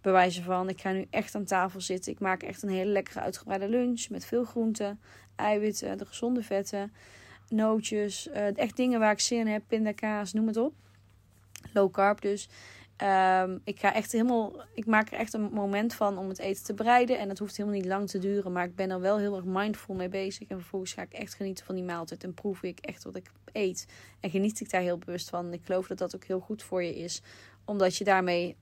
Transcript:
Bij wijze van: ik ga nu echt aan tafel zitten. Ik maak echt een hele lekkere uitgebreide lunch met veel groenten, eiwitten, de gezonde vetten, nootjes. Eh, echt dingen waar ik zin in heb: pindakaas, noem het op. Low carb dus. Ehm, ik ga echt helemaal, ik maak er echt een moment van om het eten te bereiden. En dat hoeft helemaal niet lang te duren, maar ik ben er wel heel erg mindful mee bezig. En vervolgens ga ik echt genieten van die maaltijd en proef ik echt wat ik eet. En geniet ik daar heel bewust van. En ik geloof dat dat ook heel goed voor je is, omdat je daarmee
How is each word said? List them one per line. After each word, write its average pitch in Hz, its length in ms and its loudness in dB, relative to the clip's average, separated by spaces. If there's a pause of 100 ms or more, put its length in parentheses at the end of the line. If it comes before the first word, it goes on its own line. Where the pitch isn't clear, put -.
Bij 190 120 2
wijze 180 300 6
van: 185 260 0
ik 185 120 -8
ga 190 120 -2
nu 190 180 -2
echt - 240 -4
aan 208 100 -4
tafel 185 360 0
zitten. 185 320 -4
Ik - 60 -10
maak 185 240 -2
echt - 200 -10
een 202 60 -4
hele 190 220 0
lekkere 196 300 -2
uitgebreide 196 480 -4
lunch 247 400 0
met 185 160 -8
veel 240 200 0
groenten, 214 560 -2 (360)
eiwitten, 208 640 0
de 196 80 -8
gezonde 247 360 -2
vetten, 202 500 -4 (560)
nootjes. 214 800 0
Eh, 208 280 0
echt 247 200 0
dingen 247 240 4
waar 214 120 6
ik 208 80 0
zin - 180 2
in 226 80 2
heb: 214 200 0
pindakaas, 214 680 0
noem 214 140 4
het 220 100 0
op. 262 180 2 (1000)
Low 196 200 6
carb 202 280 4
dus. 202 280 -2 (480)
Ehm, 185 680 4
ik 202 140 -6
ga 196 160 4
echt 220 180 0
helemaal, 226 400 2 (220)
ik 220 120 -6
maak 214 260 4
er - 60 -6
echt 220 140 -4
een 214 200 -2
moment 208 420 0
van 202 240 0
om 190 100 -6
het 190 100 -8
eten 190 260 -4
te - 100 -6
bereiden. 240 440 4
En 202 100 -4
dat 190 100 -6
hoeft 208 180 -8
helemaal 208 220 -2
niet 185 100 -2
lang 196 200 -2
te 196 100 -4
duren, 190 340 0
maar 180 120 0
ik 180 100 -6
ben 190 160 -2
er 185 100 -2
wel 196 180 4
heel 202 180 0
erg 180 80 -8
mindful 196 500 -2
mee 185 140 -4
bezig. 190 400 -6
En 190 80 -6
vervolgens 185 360 -8
ga 190 100 -10
ik 180 100 -12
echt - 220 -12
genieten 190 300 -8
van 185 100 -6
die 180 100 -4
maaltijd 170 400 -8
en 185 100 -8
proef 196 280 -6
ik 180 160 -8
echt - 260 -14
wat 190 120 -12
ik 185 140 -14 (220)
eet. 196 340 -2 (340)
En 185 100 -6
geniet 196 300 0
ik 202 100 -10
daar 185 100 2
heel 175 180 0
bewust 175 300 -8
van. 175 180 -4
En 170 60 -8
ik 170 120 -10
geloof 185 220 0
dat 190 120 -6
dat 180 160 -4
ook 190 100 -14
heel 185 160 -2
goed 214 220 -10
voor 185 200 -2
je 165 140 -4
is, - 260 -8 (420)
omdat 196 320 2
je 208 80 -2
daarmee 180 580 4